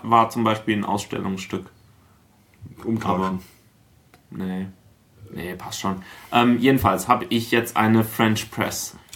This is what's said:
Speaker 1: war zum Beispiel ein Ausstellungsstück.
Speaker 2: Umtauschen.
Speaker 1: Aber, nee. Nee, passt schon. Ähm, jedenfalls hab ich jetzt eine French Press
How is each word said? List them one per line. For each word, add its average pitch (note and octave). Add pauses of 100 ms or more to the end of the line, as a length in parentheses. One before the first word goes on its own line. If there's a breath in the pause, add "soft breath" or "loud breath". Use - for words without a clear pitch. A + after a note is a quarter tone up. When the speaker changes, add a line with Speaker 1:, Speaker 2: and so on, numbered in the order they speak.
Speaker 1:
war A2+
zum A#2
Beispiel A2
ein G2
Ausstellungsstück. G2 (1160 soft breath)
Speaker 2:
Umtauschen. G#2
Speaker 1:
Aber, F#2+ (920 soft breath)
nee. F#2+ (680)
Nee, F2+
passt -
schon. F#2+ (360 loud breath)
Ähm, A#2+
jedenfalls A#2
hab A2+
ich A2+
jetzt A#2
eine A2
French A2
Press - (180)